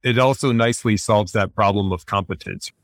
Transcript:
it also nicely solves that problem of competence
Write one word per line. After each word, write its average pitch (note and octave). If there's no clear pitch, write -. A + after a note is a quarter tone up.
it B2
also C3
nicely A2+
solves G#2
that G2
problem G2+
of F2+
competence F#2+